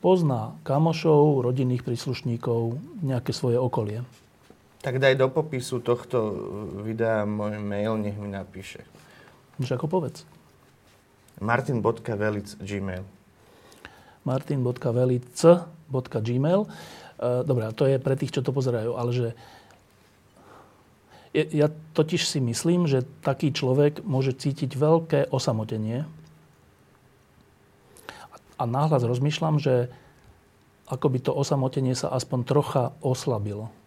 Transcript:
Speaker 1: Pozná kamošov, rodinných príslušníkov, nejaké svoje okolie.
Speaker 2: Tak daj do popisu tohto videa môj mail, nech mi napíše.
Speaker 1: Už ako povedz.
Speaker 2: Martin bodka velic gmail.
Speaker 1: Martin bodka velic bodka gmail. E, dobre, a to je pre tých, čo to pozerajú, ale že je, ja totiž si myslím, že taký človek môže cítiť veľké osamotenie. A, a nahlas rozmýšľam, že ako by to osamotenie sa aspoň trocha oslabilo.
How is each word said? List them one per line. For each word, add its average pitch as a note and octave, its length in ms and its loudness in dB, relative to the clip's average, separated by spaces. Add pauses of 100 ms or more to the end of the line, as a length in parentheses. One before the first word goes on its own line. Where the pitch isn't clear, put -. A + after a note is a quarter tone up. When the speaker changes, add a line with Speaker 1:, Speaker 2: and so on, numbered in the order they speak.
Speaker 1:
Pozná D3+ 640 2
kamošov, D3+ 760 4
rodinných B2+ 440 0
príslušníkov, A#2 880 -2 (240)
nejaké C3+ 320 -2
svoje A#2+ 280 0
okolie. A#2 440 -2 (760)
Speaker 2:
Tak C3 200 -4
daj C3+ 200 6
do C3 80 6
popisu C3 560 -2
tohto A#2+ 520 0 (480)
videa A2+ 400 0
môj G#2 360 -4
mail, G#2 400 -2
nech G#2 160 -4
mi G2+ 160 -8
napíše. F#2+ 520 -12 (760)
Speaker 1:
Už B2+ 160 -2
ako D3+ 160 -4
povedz. E3+ 320 -4 (1160)
Speaker 2:
Martin A#2+ 400 0
bodka A2 400 -2
velic G#2 400 -2
gmail. F#2+ 480 -6 (1200)
Speaker 1:
Martin C3+ 320 -2
bodka B2 320 -2
velic B2 400 0 (560)
bodka B2+ 320 -4
gmail. C#3 480 0
E, - 20 -16 (800)
dobre, B2 200 2
a A2 40 -6
to C3+ 160 2
je C3+ 80 4
pre C3 240 0
tých, C3 160 -4
čo C3+ 80 -2
to C#3 80 0
pozerajú, A#2+ 480 0
ale A#2+ 160 -2
že A#2+ 120 0 (2000)
je, D#3 120 2 (200)
ja D3+ 80 4 (240)
totiž D#3+ 320 2
si C#3 160 0
myslím, E3 480 2
že B2+ 160 2 (160)
taký C#3+ 320 0
človek C#3+ 480 2
môže C3 320 0
cítiť C3+ 400 -4
veľké D3+ 560 2
osamotenie. A2+ 720 -2 (2250)
A, - 60 -20 (240)
a C3+ 80 -2
nahlas C3 400 2
rozmýšľam, D3 560 0
že B2 240 2 (1040)
ako C#3 160 -2
by B2+ 160 2
to - 80 0
osamotenie C3+ 640 0
sa - 160 -4
aspoň B2+ 320 -2
trocha C#3 560 2
oslabilo. A2 720 -2 (160)